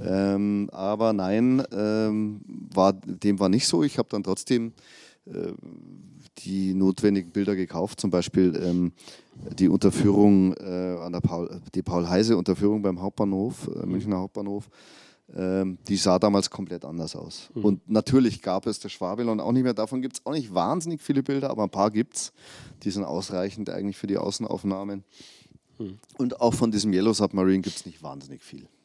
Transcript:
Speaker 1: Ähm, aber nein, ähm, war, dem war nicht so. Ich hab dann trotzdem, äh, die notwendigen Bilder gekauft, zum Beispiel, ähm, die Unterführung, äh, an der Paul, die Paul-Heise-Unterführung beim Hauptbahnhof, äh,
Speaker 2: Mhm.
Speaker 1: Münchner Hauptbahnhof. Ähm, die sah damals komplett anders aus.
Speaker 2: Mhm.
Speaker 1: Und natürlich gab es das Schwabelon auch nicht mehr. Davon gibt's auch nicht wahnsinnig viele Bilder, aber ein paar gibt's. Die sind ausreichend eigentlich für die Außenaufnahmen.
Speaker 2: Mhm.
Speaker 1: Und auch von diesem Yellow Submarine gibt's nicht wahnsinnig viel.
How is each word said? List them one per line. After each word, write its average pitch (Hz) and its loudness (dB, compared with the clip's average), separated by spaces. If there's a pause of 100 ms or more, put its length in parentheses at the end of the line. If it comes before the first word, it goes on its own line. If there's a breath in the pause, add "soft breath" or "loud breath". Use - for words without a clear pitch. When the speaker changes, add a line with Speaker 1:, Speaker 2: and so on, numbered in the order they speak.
Speaker 1:
Ähm, 98 0
aber 107 0
nein, 113 2
ähm, 107 -2 (320)
war, 95 6
dem 95 -2
war 95 2
nicht 110 2
so. 165 2
Ich 143 -2
hab 120 -2
dann 101 -6
trotzdem, 113 -2 (520 loud breath)
äh, 90 -10 (880)
die 95 -4
notwendigen 95 2
Bilder 101 0
gekauft, 85 -4
zum 101 0
Beispiel, 90 2
ähm, 87 0 (680 loud breath)
die - 6
Unterführung, 98 6
äh, 90 -6
an 85 -10
der 87 -4
Paul, 87 -2 (140)
die 92 -2
Paul-Heise-Unterführung 95 2
beim 90 -2
Hauptbahnhof, 98 -2
äh, - -6
Speaker 2:
Mhm. - -4
Speaker 1:
Münchner 104 -2
Hauptbahnhof. 101 -8 (680 loud breath)
Ähm, 92 -2 (100)
die 101 0
sah 92 4
damals 101 2
komplett 87 -10
anders 80 -8
aus. 82 -16
Speaker 2:
Mhm. 107 -2
Speaker 1:
Und 98 2
natürlich 110 2
gab 95 -2
es 107 -4
das 101 -14
Schwabelon 107 -4
auch 95 -2
nicht 131 4
mehr. 123 0
Davon 113 -4
gibt's - -8
auch 139 -6
nicht 123 -6
wahnsinnig 151 -2
viele 139 0
Bilder, 139 -2
aber 110 -2
ein 95 -2
paar 101 2
gibt's. - -4 (500 loud breath)
Die 104 -4
sind 98 -4
ausreichend 95 -6
eigentlich 98 -6
für - -10
die 98 0
Außenaufnahmen. 98 -4 (760 loud breath)
Speaker 2:
Mhm. 101 -10 (200)
Speaker 1:
Und 123 -2
auch 120 4
von 117 2
diesem 107 2
Yellow 101 4
Submarine 95 2
gibt's 90 -8
nicht 82 -18
wahnsinnig 69 -14
viel. - -18 (180)